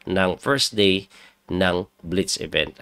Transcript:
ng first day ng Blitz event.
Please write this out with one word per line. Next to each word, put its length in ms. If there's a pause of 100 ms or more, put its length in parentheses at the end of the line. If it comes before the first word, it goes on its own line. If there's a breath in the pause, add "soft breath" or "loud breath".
ng 320
first 400
day 320 (400 loud breath)
ng 400 (160)
Blitz 340
event. 440